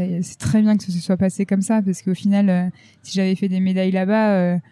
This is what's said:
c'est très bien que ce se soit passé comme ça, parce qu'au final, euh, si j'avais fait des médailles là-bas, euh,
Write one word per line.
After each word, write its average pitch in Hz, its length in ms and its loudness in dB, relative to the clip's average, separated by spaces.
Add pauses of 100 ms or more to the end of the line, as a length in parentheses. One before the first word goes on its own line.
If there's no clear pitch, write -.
(220)
c'est - 160 -10
très - 240 2
bien 214 160 4
que 190 60 -6
ce 190 80 -6
se 175 80 -4
soit 185 180 -2
passé 190 300 -2
comme 196 160 0
ça, 220 180 0
parce 190 220 -4
qu'au 190 100 -2
final, 202 340 2
euh, 180 200 2 (340)
si - 140 -12
j'avais 190 180 0
fait 196 160 -2
des 185 100 -2
médailles 185 320 0
là-bas, 202 440 2
euh, 180 220 2 (140)